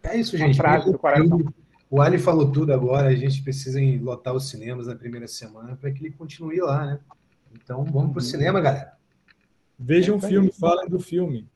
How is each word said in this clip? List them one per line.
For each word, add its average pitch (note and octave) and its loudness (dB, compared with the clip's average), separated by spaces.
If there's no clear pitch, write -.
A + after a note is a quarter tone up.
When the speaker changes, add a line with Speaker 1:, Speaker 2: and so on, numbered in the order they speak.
Speaker 1:
É - -6
isso, A3 -2
Speaker 2:
Uma D#3 2
Speaker 1:
gente. C3+ 4
Speaker 2:
frase D#3+ 4
do F#3 2
Speaker 1:
O - -4
Speaker 2:
coração. D3+ 4
Speaker 1:
filme, E3+ 2
o C#3 2
Ali F3 4
falou D#3 2
tudo D3 2
agora, C3 2
a C3 6
gente C3+ -2
precisa C3+ -6
em C3 2
lotar B2 -6
os C3 -4
cinemas A#2+ -12
na A#2+ -10
primeira A#2 -14
semana A2+ -16
pra C#3 -8
que C#3 -8
ele D#3 -12
continue E3 -8
lá, D3 0
né? C#3+ -6
Então, B2+ -10
vamos C#3+ 0
pro F3 -4
Speaker 2:
Uhum. B2 -4
Speaker 1:
cinema, E3+ 0
galera. C#3 0
Speaker 3:
Vejam F3 2
Speaker 2:
É G3+ 0
isso F#3+ -4
Speaker 3:
o - -4
filme, F#3+ 4
Speaker 2:
aí. - 2
Speaker 3:
falem E3+ 2
do F3 -2
filme. D#3 -4